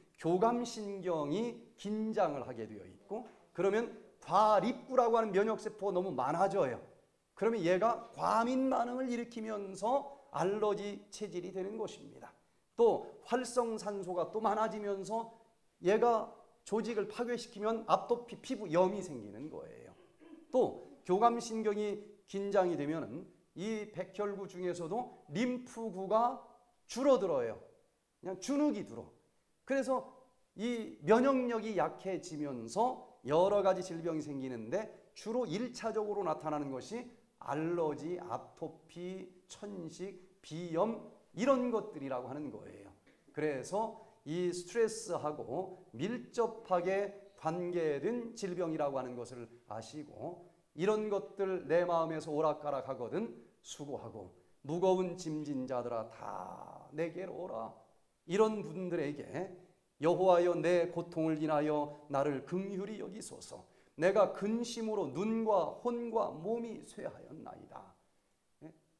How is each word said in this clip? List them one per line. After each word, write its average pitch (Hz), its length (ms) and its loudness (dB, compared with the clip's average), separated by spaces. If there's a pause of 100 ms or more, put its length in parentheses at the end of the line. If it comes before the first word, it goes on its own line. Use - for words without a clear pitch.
(180)
교감신경이 202 1600 0
긴장을 208 680 0
하게 113 200 -8
되어 104 200 -12
있고 214 420 -10 (240)
그러면 202 500 2 (200)
과립구라고 226 960 6
하는 220 140 2
면역세포가 208 600 2
너무 185 200 0
많아져요. 151 680 2 (540)
그러면 226 260 2
얘가 185 540 4
과민 240 560 4
반응을 247 400 0
일으키면서 220 1200 -4
알러지 202 800 0
체질이 180 420 -8
되는 190 240 -6
것입니다. - 560 -10 (440)
또 - 480 4
활성산소가 214 1080 0
또 214 100 -2
많아지면서 208 1000 0 (440)
얘가 220 520 4 (300)
조직을 208 440 0
파괴시키면 226 800 -2
아토피 233 540 2
피부염이 190 640 2
생기는 120 480 -10
거예요. - 360 -14 (680)
또 - 320 2 (160)
교감신경이 214 1000 2 (260)
긴장이 196 500 2
되면은 143 480 -4 (280)
이 208 380 -4
백혈구 202 560 -6
중에서도 180 800 -4
림프구가 226 1120 0 (440)
줄어들어요. 180 760 4 (600)
그냥 185 200 -8
주눅이 277 460 0
들어. 113 240 -12 (560)
그래서 262 500 0 (380)
이 233 480 -4
면역력이 233 760 4
약해지면서 156 1500 -2
여러 190 360 6
가지 185 200 4
질병이 165 400 -4
생기는데 135 880 -6
주로 233 320 -4
일 214 300 -4
차적으로 208 500 -2
나타나는 151 460 -2
것이 185 400 -8 (280)
알러지, 156 840 -2
아토피, 175 1080 -10 (180)
천식, 190 920 -12
비염 170 680 -2 (240)
이런 247 360 4
것들이라고 135 580 -4
하는 143 220 -8
거예요. 101 400 -14 (420)
그래서 156 760 -2 (180)
이 175 280 0
스트레스하고 175 1400 -2
밀접하게 196 1300 -2 (100)
관계된 175 1000 -2
질병이라고 160 640 -2
하는 123 160 -4
것을 120 340 -10 (200)
아시고 147 840 -12 (240)
이런 214 340 2
것들 196 600 -2
내 170 160 6
마음에서 160 480 0
오락가락하거든 147 1080 -2 (220)
수고하고 113 720 -10 (280)
무거운 180 540 2
짐진 147 500 -4
자들아 117 440 -4
다 - 840 -12
내게로 170 400 -6
오라. - 420 -8 (520)
이런 214 380 4
분들에게 165 920 -4 (440)
"여호와여 175 560 6
내 170 320 4
고통을 160 540 -2
인하여 151 640 2
나를 139 360 0
긍휼히 196 540 -4
여기소서. - 640 -12 (300)
내가 190 380 6
근심으로 220 760 -2
눈과 208 580 2
혼과 233 640 -2
몸이 220 540 -6
쇠하였나이다." - 1080 -14 (720)
예? 160 80 -16 (280)